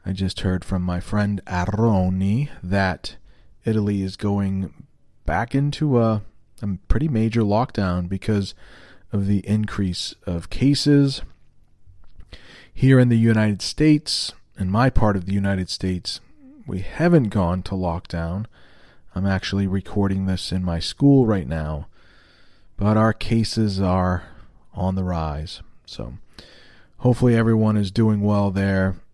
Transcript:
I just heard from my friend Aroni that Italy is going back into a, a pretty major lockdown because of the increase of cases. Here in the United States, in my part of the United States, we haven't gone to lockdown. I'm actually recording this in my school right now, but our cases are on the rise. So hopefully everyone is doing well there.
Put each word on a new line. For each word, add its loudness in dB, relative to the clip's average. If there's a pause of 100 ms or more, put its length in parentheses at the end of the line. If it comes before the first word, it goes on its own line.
I -6
just -4
heard -2
from -2
my -4
friend -2
Aroni 0 (140)
that -2 (480)
Italy 0
is -6
going -4 (400)
back -2
into 2
a, 2 (400)
a -4 (200)
pretty 2
major 2
lockdown 0
because -2 (560)
of -2
the 0
increase -2 (100)
of -6
cases. 2 (1500)
Here 6
in 6
the 4
United 2
States, 0 (260)
in -4
my 2
part 2
of -6
the -4
United -2
States, -6 (440)
we -8
haven't 2
gone 0
to -8
lockdown. -4 (680)
I'm -2
actually 0
recording 0
this -4
in -2
my -2
school 4
right 0
now, -6 (920)
but 2
our 4
cases 0
are 0 (500)
on -2
the -4
rise. -6 (240)
So -12 (840)
hopefully 4
everyone 2
is 0
doing 2
well 2
there. 0 (180)